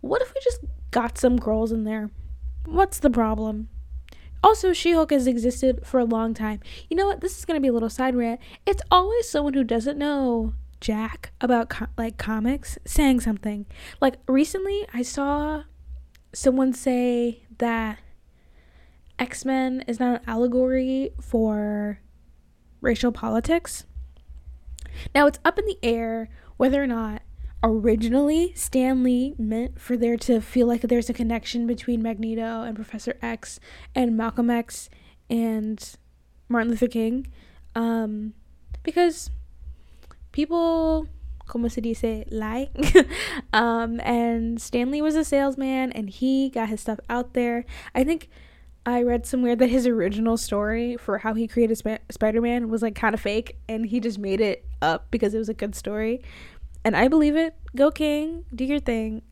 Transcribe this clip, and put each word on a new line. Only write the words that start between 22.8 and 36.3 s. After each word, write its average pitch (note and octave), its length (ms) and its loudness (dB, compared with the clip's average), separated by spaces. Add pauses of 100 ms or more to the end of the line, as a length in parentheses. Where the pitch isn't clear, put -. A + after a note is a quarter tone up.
racial A#3 320 2
politics. A#3+ 720 -2 (1300)
Now, C#4+ 100 8
it's C#4+ 200 4
up E4 120 4
in G#4 80 -2
the G#4 160 -4
air A3+ 480 -2 (280)
whether C4+ 260 4
or C#4 40 0
not A3+ 340 -4 (440)
originally A#3 880 4
Stan C4 480 2
Lee B3+ 340 2
meant A3+ 420 -4
for - 160 -4
there A#3 220 2
to A#3 240 2
feel A#3 260 2
like A#3 140 2
there's A#3+ 280 2
a B3 40 0
connection A#3 520 -2
between A#3 360 -2
Magneto A3+ 600 -4
and A#3 120 -8
Professor A3 460 -8
X - 360 -8 (380)
and A#3+ 220 2
Malcolm A#3 320 0
X A#3 400 -2 (400)
and A3 640 -2 (540)